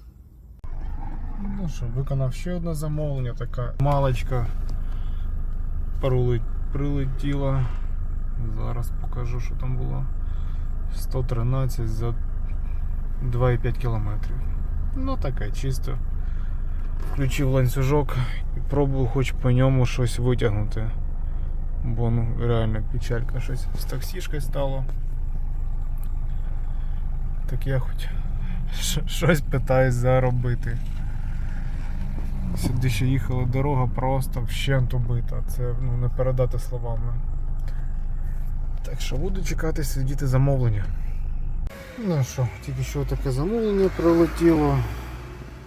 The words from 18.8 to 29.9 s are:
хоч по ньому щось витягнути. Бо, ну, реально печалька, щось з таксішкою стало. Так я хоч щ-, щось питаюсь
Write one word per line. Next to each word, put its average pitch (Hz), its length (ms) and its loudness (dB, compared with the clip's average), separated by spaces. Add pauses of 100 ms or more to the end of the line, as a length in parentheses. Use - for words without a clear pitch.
хоч 131 260 2
по - 180 2
ньому 127 360 4
щось 123 320 2
витягнути. 110 720 2 (920)
Бо, 117 260 2
ну, 117 160 2 (140)
реально 113 420 2 (100)
печалька, 120 480 0
щось 127 260 0 (120)
з - 60 0
таксішкою 151 560 -2
стало. 135 440 0 (2750)
Так 127 160 0
я 135 120 0
хоч - 300 -2 (680)
щ-, - 340 -2
щось 170 320 2
питаюсь 131 540 2